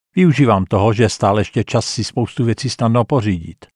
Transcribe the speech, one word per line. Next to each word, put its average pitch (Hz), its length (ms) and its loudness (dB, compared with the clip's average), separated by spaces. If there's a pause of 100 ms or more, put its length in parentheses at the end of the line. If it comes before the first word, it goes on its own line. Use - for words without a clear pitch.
(160)
Využívám 127 500 4
toho, 107 280 2
že 110 100 0
je 107 60 4
stále 104 320 0
ještě 107 220 -2
čas - 220 -2
si - 180 -6
spoustu 120 420 -4
věcí 117 240 -2
snadno 117 360 0
pořídit. 98 600 -4 (100)